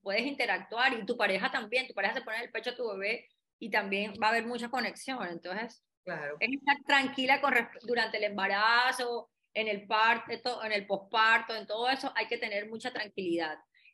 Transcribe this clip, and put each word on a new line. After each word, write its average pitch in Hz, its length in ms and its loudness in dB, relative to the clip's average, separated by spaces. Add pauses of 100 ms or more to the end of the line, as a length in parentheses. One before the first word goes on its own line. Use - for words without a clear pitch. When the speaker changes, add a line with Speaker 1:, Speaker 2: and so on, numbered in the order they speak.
Speaker 1:
puedes 202 200 0
interactuar, 240 680 0
y 220 120 -4
tu - 120 -2
pareja 202 340 2
también, 247 380 -2
tu - 60 -14
pareja 202 200 0
se 254 80 -6
pone 220 160 -6
en 240 60 -6
el - 80 -14
pecho 226 180 -4
a 247 60 -6
tu 247 160 -4
bebé, 196 360 -4 (300)
y 220 120 -10
también 202 520 -2
va 214 60 4
a - 20 4
haber 226 160 2
mucha 240 220 -6
conexión, 240 580 -4
entonces, 185 560 -8 (220)
Speaker 2:
Claro. 151 340 -6
Speaker 1:
es 220 140 -2
estar 277 240 0 (100)
tranquila 269 540 2
con 277 140 2
resp-, 233 260 0
durante 226 380 0
el 208 60 0
embarazo, 226 1080 2 (240)
en 220 140 0
el 202 180 -2
parto, 226 760 2
en 220 100 -4
el 202 140 0
posparto, 226 680 4
en 208 100 -8
todo 233 220 -2
eso, 269 260 0
hay 220 120 0
que 233 100 -4
tener 214 320 -4
mucha 226 240 -8
tranquilidad, 170 680 -4 (360)